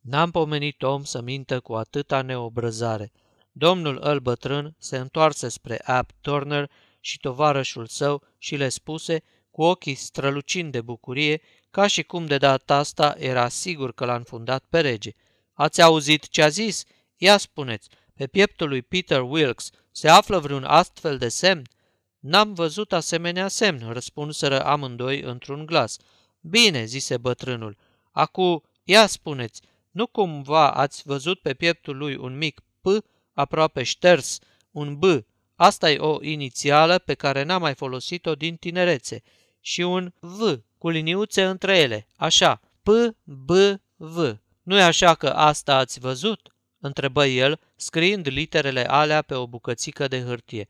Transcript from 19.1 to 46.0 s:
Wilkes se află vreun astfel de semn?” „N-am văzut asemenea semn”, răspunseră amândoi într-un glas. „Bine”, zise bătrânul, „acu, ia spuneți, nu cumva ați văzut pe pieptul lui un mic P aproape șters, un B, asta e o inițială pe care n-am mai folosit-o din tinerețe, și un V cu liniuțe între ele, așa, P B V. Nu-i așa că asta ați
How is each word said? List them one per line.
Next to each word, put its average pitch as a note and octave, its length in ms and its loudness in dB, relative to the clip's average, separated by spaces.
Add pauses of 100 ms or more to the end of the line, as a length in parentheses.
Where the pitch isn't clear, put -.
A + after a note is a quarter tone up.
Wilkes C3 500 -2 (200)
se - 180 0
află F#3+ 300 8
vreun C#3+ 260 -6
astfel D3 540 2
de B2 100 -2
semn?” F3 340 0 (560)
„N-am G3+ 340 2
văzut E3+ 400 -4
asemenea F3 560 -2
semn”, C3+ 440 -2
răspunseră C#3 720 -2
amândoi C3+ 560 -2
într-un C#3 460 -10
glas. D3+ 300 0 (440)
„Bine”, E3+ 440 2
zise B2+ 320 -4
bătrânul, A#2+ 600 -6 (340)
„acu, E3+ 520 0 (200)
ia G#3 240 4
spuneți, C3 540 -8 (300)
nu A3 160 -4
cumva D3+ 640 0
ați - 340 -2
văzut C#3 360 -4
pe C#3 140 -4
pieptul D#3+ 420 -2
lui C#3 200 -8
un B2+ 200 -12
mic D3+ 240 -6 (200)
P - 60 -4 (460)
aproape C#3+ 500 -2
șters, - 560 2 (320)
un D3 280 -10
B, D#3+ 60 -2 (500)
asta F3+ 360 4
e C#3+ 80 2
o D3+ 240 -2
inițială D3 760 2
pe - 160 -2
care C#3 280 -2
n-am F3+ 180 -2
mai D3+ 140 -2
folosit-o C#3+ 600 -6
din D#3+ 220 -6
tinerețe, F3 640 -2 (380)
și - 220 -8
un F3+ 380 -2
V F3+ 400 -2 (180)
cu E3+ 100 -4
liniuțe E3+ 560 0
între F#3+ 340 0
ele, A#2 280 2 (100)
așa, D#3+ 440 2 (220)
P - 60 -4 (360)
B C3+ 260 -12 (460)
V. D#3+ 400 -4 (260)
Nu-i F#3+ 200 4
așa E3+ 320 6
că D3+ 140 -2
asta D3+ 480 2
ați C3 240 0